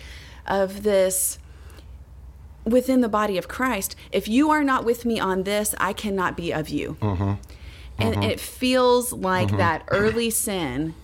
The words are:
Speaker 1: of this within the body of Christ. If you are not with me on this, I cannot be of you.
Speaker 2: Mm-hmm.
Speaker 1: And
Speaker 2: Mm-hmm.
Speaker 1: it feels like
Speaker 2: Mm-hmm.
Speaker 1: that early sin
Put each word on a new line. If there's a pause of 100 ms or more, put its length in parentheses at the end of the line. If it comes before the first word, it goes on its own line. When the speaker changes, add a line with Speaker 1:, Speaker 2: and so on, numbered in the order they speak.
(480)
Speaker 1:
of
this (1300)
within
the
body
of
Christ. (160)
If
you
are
not
with
me
on
this,
I
cannot
be
of
you.
Speaker 2:
Mm-hmm. (640)
Speaker 1:
And
Speaker 2:
Mm-hmm.
Speaker 1:
it
feels
like
Speaker 2:
Mm-hmm.
Speaker 1:
that
early
sin